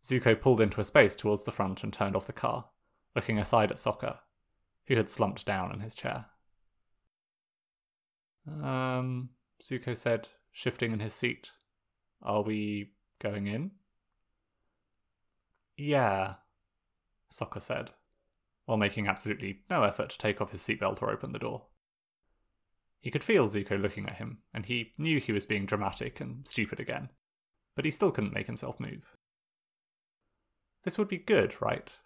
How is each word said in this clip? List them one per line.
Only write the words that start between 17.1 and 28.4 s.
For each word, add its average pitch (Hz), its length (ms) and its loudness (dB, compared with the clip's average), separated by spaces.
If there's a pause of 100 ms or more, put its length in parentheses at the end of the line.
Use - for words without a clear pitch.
Sokka - 300 -8
said, - 320 -6 (720)
while 113 140 0
making 104 300 0
absolutely - 600 -4
no 170 140 2
effort - 280 0
to - 80 -12
take 104 220 0
off 104 120 -4
his 95 100 -10
seatbelt 101 400 -2
or 110 80 0
open 107 220 -6
the 113 60 -8
door. 113 280 -8 (1400)
He 131 80 -6
could - 140 -4
feel 165 240 6
Zuko 98 320 0
looking 101 280 -2
at - 80 -10
him, - 260 -10 (100)
and 110 140 -6
he 120 320 -4
knew 156 220 2
he - 120 -2
was 101 140 0
being 101 180 0
dramatic 101 560 -2
and 127 260 -10
stupid - 340 -2
again, - 300 -6 (640)
but 143 120 -2
he 156 40 2
still 175 200 2
couldn't 104 240 -2
make 104 120 -4